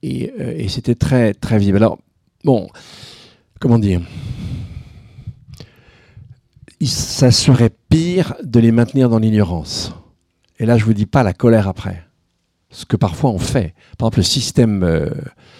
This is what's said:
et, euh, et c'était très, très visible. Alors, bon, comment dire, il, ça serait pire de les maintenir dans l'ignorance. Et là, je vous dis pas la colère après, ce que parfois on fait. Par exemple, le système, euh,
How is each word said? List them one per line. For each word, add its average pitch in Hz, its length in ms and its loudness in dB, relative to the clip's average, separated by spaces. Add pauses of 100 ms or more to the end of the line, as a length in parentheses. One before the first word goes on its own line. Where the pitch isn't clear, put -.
et, 156 380 -8
euh, - 160 -8
et 98 120 -6
c'était 117 260 -4
très, 117 400 2
très - 240 -2
visible. 98 180 2
Alors, 107 220 2 (440)
bon, 113 260 0 (920)
comment 117 180 2
dire, 98 220 0 (2750)
il, 139 80 -2
ça - 420 0
serait 120 440 4 (160)
pire 175 520 2
de 120 180 2
les 113 120 6
maintenir 120 380 2
dans 113 80 2
l'ignorance. 104 720 -2 (680)
Et 117 60 -4
là, 117 140 4
je 107 80 0
vous 113 80 4
dis 104 100 -2
pas 131 180 0
la 92 120 0
colère 110 340 2
après, 92 340 -8 (680)
ce - 120 -20
que - 120 -2
parfois 156 340 -2
on 98 80 -2
fait. 90 360 -4 (240)
Par - 80 -2
exemple, 110 120 -2
le 104 60 4
système, 110 600 0
euh, 82 260 0 (500)